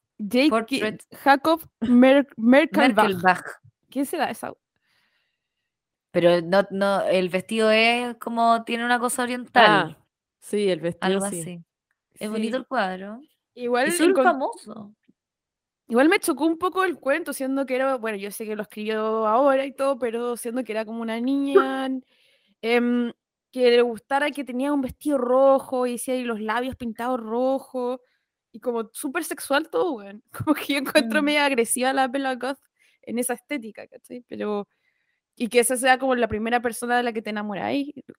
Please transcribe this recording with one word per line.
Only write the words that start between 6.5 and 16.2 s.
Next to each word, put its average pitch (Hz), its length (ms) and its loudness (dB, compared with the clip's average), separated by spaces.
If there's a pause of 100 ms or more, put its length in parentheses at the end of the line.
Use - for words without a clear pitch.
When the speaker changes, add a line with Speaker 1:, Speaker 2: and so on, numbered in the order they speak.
Speaker 2:
no, 196 340 0
el 180 240 0
vestido 220 420 0
es 233 460 2
como, 233 460 0
tiene 233 220 -6
una 240 140 2
cosa 247 240 -4
oriental. 220 760 2
Speaker 3:
Ah, - 80 -20 (340)
sí, 208 300 -2
el 165 100 -2
vestido 170 280 -6
Speaker 2:
Algo 196 220 0
Speaker 3:
sí. 180 120 -8
Speaker 2:
así. 170 220 -12 (500)
Es - 80 -20
Speaker 1:
Sí. - 60 -6
Speaker 2:
bonito 220 300 -4
el 254 100 -10
cuadro. 202 520 -4 (360)
Speaker 1:
Igual 240 320 0
Speaker 2:
Es 339 100 0
súper 339 140 4
Speaker 1:
encon-, 370 120 4
Speaker 2:
famoso. 262 680 -2 (960)
Speaker 1:
Igual 254 200 4
me 403 100 4
chocó 285 260 -2